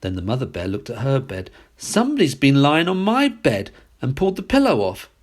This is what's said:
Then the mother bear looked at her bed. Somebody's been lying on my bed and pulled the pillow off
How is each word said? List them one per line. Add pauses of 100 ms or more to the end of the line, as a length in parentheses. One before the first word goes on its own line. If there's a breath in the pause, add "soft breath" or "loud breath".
Then
the
mother
bear
looked
at
her
bed. (260 soft breath)
Somebody's
been
lying
on
my
bed (320 soft breath)
and
pulled
the
pillow
off (140)